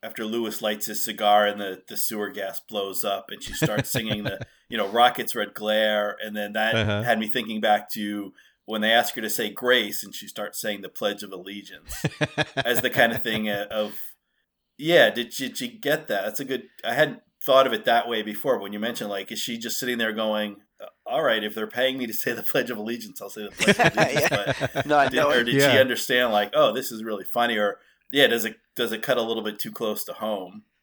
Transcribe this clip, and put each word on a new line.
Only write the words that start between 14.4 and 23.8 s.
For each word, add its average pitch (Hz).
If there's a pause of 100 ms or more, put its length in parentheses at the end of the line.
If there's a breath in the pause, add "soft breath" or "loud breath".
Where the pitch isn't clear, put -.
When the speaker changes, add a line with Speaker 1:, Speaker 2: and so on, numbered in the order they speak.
Speaker 1:
yeah, 147
did 117
she, 131
did -
she 127
get 139
that? 101
That's 107
a 139
good, 131 (160)
I 120
hadn't 147 (200)
thought 131
of 120
it 110
that 117
way 113
before 107
when 101
you 104
mentioned, 113
like, 98
is 110
she 117
just 113
sitting 123
there 110
going, 107 (500)
"All 135
right, 113
if 104
they're 107
paying 131
me 127
to 107
say 120
the 110
Pledge 123
of 117
Allegiance, 110
I'll 101
say 107
the 101
Pledge -
of 202